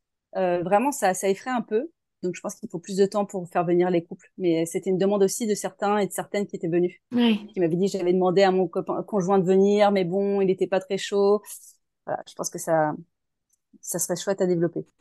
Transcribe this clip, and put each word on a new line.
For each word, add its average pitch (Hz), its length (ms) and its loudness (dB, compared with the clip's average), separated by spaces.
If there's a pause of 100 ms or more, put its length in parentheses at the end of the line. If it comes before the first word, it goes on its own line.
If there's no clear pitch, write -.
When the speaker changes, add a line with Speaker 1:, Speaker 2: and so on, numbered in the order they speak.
(360)
Speaker 1:
euh, 175 260 0
vraiment, 208 300 2
ça, 190 220 0
ça 196 140 -2
effraie 196 220 -2
un 247 120 -4
peu. 254 280 -4 (320)
Donc, 180 140 -4
je - 40 -18
pense - 140 -10
qu'il - 140 -16
faut 180 100 -8
plus 190 180 -12
de 196 80 4
temps 202 220 -2
pour 180 220 -8
faire 175 160 0
venir 175 260 2
les 170 140 0
couples. - 340 -20
Mais 170 260 0
c'était 180 260 -4
une 185 60 0
demande 196 280 2
aussi 202 240 0
de 208 80 0
certains 202 420 -2
et 196 80 0
de 185 60 -8
certaines 196 340 -6
qui - 80 -12
étaient 180 140 -6
venus, 175 260 0 (160)
Speaker 2:
Ouais. 240 260 2 (160)
Speaker 1:
qui - 60 -8
m'avaient 170 160 2
dit, 190 140 0
j'avais 180 240 0
demandé 185 320 4
à 185 80 4
mon 185 160 2
copain, 180 340 -6
conjoint 196 380 0
de 180 40 2
venir, 202 460 4
mais 190 140 2
bon, 202 360 0
il 190 80 2
était 185 200 0
pas 190 100 0
très 190 200 -4
chaud. 202 440 2 (640)
Voilà, - 220 -6
je - 60 -20
pense - 140 -8
que 175 120 -10
ça, 156 340 0 (840)
ça - 180 -6
serait 180 160 -4
chouette 196 260 -4
à 190 60 0
développer. 170 400 0 (140)